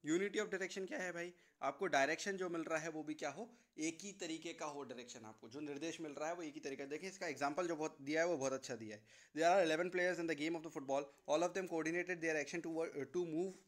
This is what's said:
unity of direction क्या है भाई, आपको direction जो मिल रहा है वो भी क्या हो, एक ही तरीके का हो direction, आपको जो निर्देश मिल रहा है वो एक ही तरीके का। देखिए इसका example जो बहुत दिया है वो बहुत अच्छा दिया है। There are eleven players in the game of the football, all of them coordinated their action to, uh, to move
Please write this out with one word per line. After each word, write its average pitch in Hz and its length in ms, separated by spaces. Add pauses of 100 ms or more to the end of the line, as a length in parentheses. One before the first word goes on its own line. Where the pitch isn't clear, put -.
unity 190 380
of 208 100
direction 185 340
क्या - 100
है 180 140
भाई, 170 200 (300)
आपको 147 240
direction 156 500
जो 185 120
मिल 170 140
रहा 160 160
है 156 100
वो 156 140
भी 151 120
क्या 151 160
हो, 202 260 (220)
एक 160 240
ही 202 100
तरीके 165 400
का 160 140
हो 143 180
direction, 120 400
आपको 110 240
जो 127 120
निर्देश 151 400
मिल 151 120
रहा 147 160
है 170 60
वो 180 80
एक 151 120
ही 151 60
तरीके 139 220
का। 139 60
देखिए 151 220
इसका 185 160
example 147 420
जो 165 80
बहुत 151 240
दिया 151 220
है 175 60
वो 175 80
बहुत 135 160
अच्छा 131 240
दिया 107 200
है। 107 80 (320)
There 165 180
are 190 120
eleven 170 280
players 180 260
in 165 100
the 147 100
game 160 160
of 160 60
the 160 140
football, 139 260 (280)
all 160 160
of 175 100
them 185 160
coordinated 165 520
their 156 200
action 165 220
to, 160 100
uh, 160 300 (100)
to 180 100
move 170 260 (160)